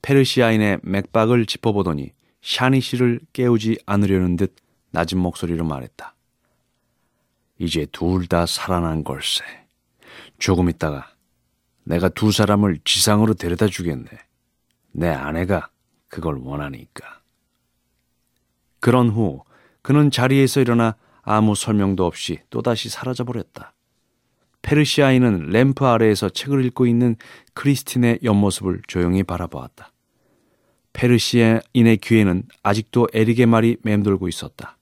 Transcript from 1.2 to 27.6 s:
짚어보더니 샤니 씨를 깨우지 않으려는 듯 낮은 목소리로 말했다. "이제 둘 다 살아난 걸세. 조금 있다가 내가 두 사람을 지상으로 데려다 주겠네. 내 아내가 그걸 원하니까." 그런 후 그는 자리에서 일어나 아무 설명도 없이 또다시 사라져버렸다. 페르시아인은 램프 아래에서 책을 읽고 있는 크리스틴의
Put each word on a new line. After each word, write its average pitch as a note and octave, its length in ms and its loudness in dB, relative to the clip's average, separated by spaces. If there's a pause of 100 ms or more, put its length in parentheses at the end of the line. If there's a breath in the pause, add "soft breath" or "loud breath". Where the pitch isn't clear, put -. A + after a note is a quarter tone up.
짚어보더니 F2+ 680 -4 (300)
샤니 C3 400 0
씨를 B2 380 -2 (140)
깨우지 A#2 520 0
않으려는 F#2+ 520 0
듯 F#2+ 180 -2 (360)
낮은 E2+ 260 -2
목소리로 E2+ 480 -4
말했다. - 500 -10 (1400)
"이제 D#2+ 320 -4
둘 F2 360 -2
다 E2+ 180 2
살아난 E2 580 -4
걸세. - 400 -6 (960 loud breath)
조금 F2+ 300 2
있다가 D2+ 400 -6 (760)
내가 F2 260 0
두 G#2+ 220 0
사람을 G2+ 540 2
지상으로 G#2+ 480 2
데려다 F2+ 340 -2
주겠네. E2 380 -6 (880)
내 E2+ 160 -2
아내가 D#2+ 600 -4 (380)
그걸 D#2 340 -6
원하니까." C#2 800 -14 (1600)
그런 A#2+ 300 4
후 G2+ 340 -4 (380 soft breath)
그는 D3 300 4
자리에서 C3+ 500 2
일어나 A#2 340 2 (280 soft breath)
아무 G#2+ 320 2
설명도 G2 500 0
없이 - 340 -6 (100)
또다시 A2+ 400 -4
사라져버렸다. A#2+ 840 -10 (880)
페르시아인은 B2+ 880 2
램프 C3+ 360 2
아래에서 A2 440 2
책을 C#3 360 -2
읽고 B2 220 0
있는 A#2+ 280 2 (380 loud breath)
크리스틴의 B2+ 680 0